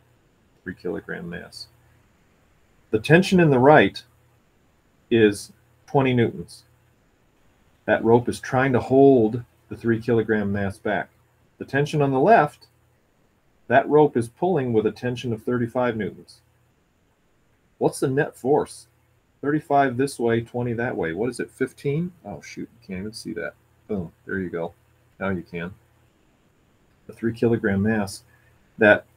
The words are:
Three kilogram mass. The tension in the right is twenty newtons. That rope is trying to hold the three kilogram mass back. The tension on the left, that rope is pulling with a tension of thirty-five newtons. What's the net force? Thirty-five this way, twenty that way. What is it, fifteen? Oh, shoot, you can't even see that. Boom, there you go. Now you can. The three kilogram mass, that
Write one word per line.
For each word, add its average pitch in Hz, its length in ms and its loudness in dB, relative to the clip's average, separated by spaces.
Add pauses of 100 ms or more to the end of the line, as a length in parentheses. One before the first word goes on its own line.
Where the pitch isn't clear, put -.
(640)
Three 92 100 -12
kilogram 87 540 -10
mass. 85 400 -16 (1200)
The 110 80 0
tension 180 400 4
in 165 120 4
the 131 80 4
right 127 440 6 (1080)
is 107 420 2 (340)
twenty 131 280 2
newtons. 104 500 -2 (1200)
That - 180 0
rope 117 280 4
is 95 100 -8
trying 131 320 -2
to 120 80 2
hold 127 640 4 (240)
the 101 80 -12
three 113 240 -2
kilogram 110 500 0
mass 98 280 -6
back. 98 320 -4 (480)
The - 80 -12
tension 147 340 -2
on 139 120 0
the 131 60 -2
left, 160 480 2 (1040)
that 117 200 2
rope 147 280 4
is 117 120 -2
pulling 147 440 -4
with 107 140 2
a 104 40 -2
tension 120 440 -6
of 107 80 -10
thirty-five 120 560 -2
newtons. 87 420 -10 (1400)
What's - 240 -2
the 156 80 -2
net 131 260 -2
force? - 520 -4 (560)
Thirty-five 139 560 -2
this 135 200 -4
way, 117 220 0
twenty 120 320 -6
that 120 240 -6
way. 82 160 -4
What 104 160 -6
is 120 120 -8
it, - 100 -10
fifteen? 143 600 -6 (140)
Oh, 98 160 -16
shoot, - 320 -16
you - 140 -20
can't 92 140 -12
even 107 120 -12
see - 220 -14
that. - 180 -10 (340)
Boom, 87 240 -8 (140)
there 190 140 -8
you 92 100 -6
go. 85 240 -8 (480)
Now 98 80 -6
you 90 140 -6
can. 87 320 -12 (1300)
The - 60 -18
three 117 220 -6
kilogram 110 480 0
mass, 107 420 -4 (540)
that 104 260 4 (120)